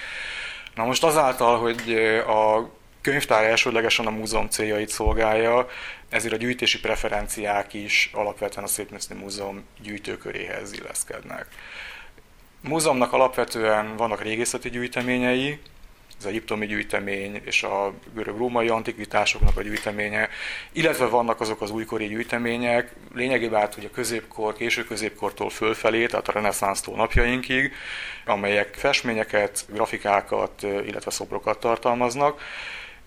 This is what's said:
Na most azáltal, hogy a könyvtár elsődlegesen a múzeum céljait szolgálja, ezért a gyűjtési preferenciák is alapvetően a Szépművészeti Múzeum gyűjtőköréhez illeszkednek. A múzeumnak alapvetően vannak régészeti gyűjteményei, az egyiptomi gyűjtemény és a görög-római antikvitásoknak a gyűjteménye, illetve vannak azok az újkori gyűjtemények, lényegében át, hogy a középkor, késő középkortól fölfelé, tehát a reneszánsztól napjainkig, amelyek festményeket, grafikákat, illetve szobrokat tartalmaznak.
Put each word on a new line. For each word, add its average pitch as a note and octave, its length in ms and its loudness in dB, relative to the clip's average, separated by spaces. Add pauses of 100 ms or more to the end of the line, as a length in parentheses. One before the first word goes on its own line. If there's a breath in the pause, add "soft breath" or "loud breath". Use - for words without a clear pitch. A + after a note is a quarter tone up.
(760 loud breath)
Na A2+ 100 0
most B2+ 200 4
azáltal, B2+ 540 6
hogy A#2 360 0 (320)
a A2 440 4 (300)
könyvtár C3+ 440 4
elsődlegesen A2+ 640 4
a A2 40 0
múzeum G#2+ 380 -2
céljait G#2+ 400 0
szolgálja, A2+ 800 4 (400 loud breath)
ezért A2+ 260 0
a - 20 0
gyűjtési A#2+ 440 0
preferenciák G#2 920 -2
is G#2 380 0
alapvetően G#2 520 -4
a G2 40 -4
Szépművészeti G2+ 460 -6
Múzeum G2 500 -8 (180)
gyűjtőköréhez G2+ 920 -8
illeszkednek. - 720 -10 (1200 loud breath)
A D3 40 -8
múzeumnak C#3+ 440 4
alapvetően A2 840 2
vannak G#2+ 260 0
régészeti A#2 480 -2
gyűjteményei, B2 920 0 (580)
az - 80 -12
egyiptomi G#2+ 400 -4
gyűjtemény G2+ 800 -4
és - 180 0
a G2 300 0 (220)
görög-római A#2 540 0
antikvitásoknak A2+ 880 4
a G#2 60 -2
gyűjteménye, G#2 640 -2 (440 loud breath)
illetve D3+ 340 2
vannak A#2 340 2
azok A2 200 -2
az G#2 100 -4
újkori A2 360 -4
gyűjtemények, A#2+ 840 -2 (220)
lényegében A#2 460 2
át, G#2 140 0
hogy G#2+ 100 -12
a G2+ 60 -12
középkor, A2 640 -4
késő A#2 300 -2
középkortól G#2 640 -4
fölfelé, A2+ 560 2
tehát G#2 220 -2
a G2+ 40 0
reneszánsztól G2+ 640 0
napjainkig, B2+ 760 2 (520 loud breath)
amelyek G2+ 500 0
festményeket, A2 920 0
grafikákat, G#2 960 0
illetve G2+ 480 -4
szobrokat G#2 500 -4
tartalmaznak. B2 800 2 (640 loud breath)